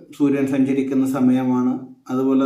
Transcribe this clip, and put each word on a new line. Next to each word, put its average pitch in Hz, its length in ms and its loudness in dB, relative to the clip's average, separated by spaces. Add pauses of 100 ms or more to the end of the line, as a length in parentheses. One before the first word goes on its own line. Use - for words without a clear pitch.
(180)
സൂര്യൻ 139 360 0
സഞ്ചരിക്കുന്ന 131 520 0 (120)
സമയമാണ്. 127 560 2 (380)
അതുപോലെ 131 340 0